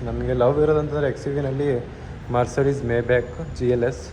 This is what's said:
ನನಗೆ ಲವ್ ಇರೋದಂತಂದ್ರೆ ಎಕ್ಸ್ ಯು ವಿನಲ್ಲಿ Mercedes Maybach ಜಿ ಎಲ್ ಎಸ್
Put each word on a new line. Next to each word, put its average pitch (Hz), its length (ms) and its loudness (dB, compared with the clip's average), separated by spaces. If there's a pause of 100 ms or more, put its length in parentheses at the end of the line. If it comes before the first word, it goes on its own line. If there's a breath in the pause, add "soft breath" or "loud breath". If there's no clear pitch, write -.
ನನಗೆ 120 240 -2
ಲವ್ 143 300 4
ಇರೋದಂತಂದ್ರೆ 147 460 2
ಎಕ್ಸ್ 123 200 -4
ಯು 143 40 -2
ವಿನಲ್ಲಿ 139 380 0 (640 loud breath)
Mercedes 135 560 2
Maybach 120 680 0
ಜಿ 123 180 0
ಎಲ್ 120 80 2
ಎಸ್ 131 280 -4